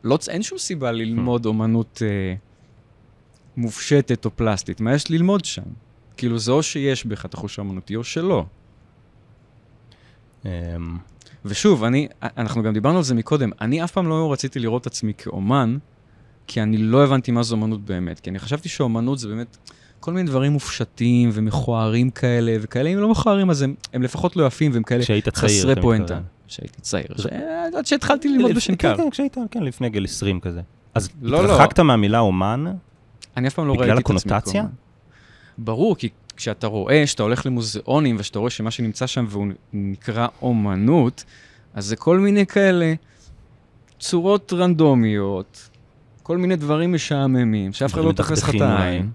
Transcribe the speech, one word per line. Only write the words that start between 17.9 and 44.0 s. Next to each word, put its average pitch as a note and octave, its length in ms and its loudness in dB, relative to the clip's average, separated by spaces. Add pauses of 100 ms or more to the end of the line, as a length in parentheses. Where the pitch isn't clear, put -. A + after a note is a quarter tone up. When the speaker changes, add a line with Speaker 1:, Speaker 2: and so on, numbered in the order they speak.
Speaker 1:
כי F#2 100 -12
אני F#2+ 80 -8
חשבתי C3+ 300 -8
שאומנות B2 500 -2
זה A#2 100 -10
באמת A2+ 280 -10 (440)
כל E3 120 -8
מיני F3+ 160 -2
דברים C#3 240 2
מופשטים A#2+ 800 0
ומכוערים A2+ 800 0
כאלה, A#2+ 500 0
וכאלה, B2 300 -2
אם F#3+ 80 0
לא G#3 120 2
מכוערים, G3 400 2
אז C#3+ 120 2
הם, C#3 120 0 (180)
הם B2+ 100 -2
לפחות E3 340 -2
לא D#3+ 100 4
יפים, C#3+ 280 0
והם A#2 80 2
כאלה A#2+ 200 0
Speaker 2:
כשהיית G#2+ 260 2
צעיר, - 200 0
Speaker 1:
חסרי G#2 240 4
Speaker 2:
אתה G#2+ 80 2
Speaker 1:
פואנטה. A2 240 4
Speaker 2:
מתכוון. F2 180 -6 (260)
Speaker 1:
כשהייתי - 320 -14
צעיר, - 260 -6 (100)
Speaker 2:
זה - 60 -6
Speaker 1:
ש-, - 40 -4 (520)
עד C#4+ 80 -6
שהתחלתי C#4+ 420 0
ללמוד B3 220 4
Speaker 2:
לפ-, A3+ 60 2
Speaker 1:
בשנקר. E3+ 400 0
Speaker 2:
כן, E4+ 60 0
כן, D4+ 80 0
כשהיית, - 260 -4 (140)
כן, A#3 120 -6
לפני B2+ 280 -4
גיל G#2 140 -2
עשרים F#2 360 -2
כזה. F2 200 -6 (340)
אז G#2+ 140 -2 (140)
Speaker 1:
לא, C#3 220 2
לא. G3+ 100 6
Speaker 2:
התרחקת C#3+ 260 6
מהמילה A2+ 380 6
אומן? G#2+ 460 2 (720)
Speaker 1:
אני B2+ 120 0
אף C#3 60 -4
פעם D#3+ 140 -2
לא C3+ 60 2
Speaker 2:
בגלל B2 220 2
Speaker 1:
ראיתי B2+ 160 2
את G2 40 4
עצמי G2 160 -2
Speaker 2:
הקונוטציה? G2+ 300 -2
Speaker 1:
כאומן. A2 120 -6 (840)
ברור, A#2+ 380 0
כי A#2 120 -6 (280)
כשאתה A2+ 300 -6
רואה, A2 380 2
כשאתה - 180 -2
הולך A2+ 240 0
למוזיאונים, A#2+ 720 0
ושאתה G2+ 200 -6
רואה A#2 120 -2
שמה A2+ 200 -6
שנמצא A#2 360 -4
שם B2 220 -2
והוא G2+ 180 -4 (260)
נקרא G#2 540 -4 (160)
אומנות, A#2 840 2 (500)
אז G2+ 120 -8
זה A2 100 -4
כל F3 220 2
מיני G3+ 280 4
כאלה F3+ 480 2 (1080)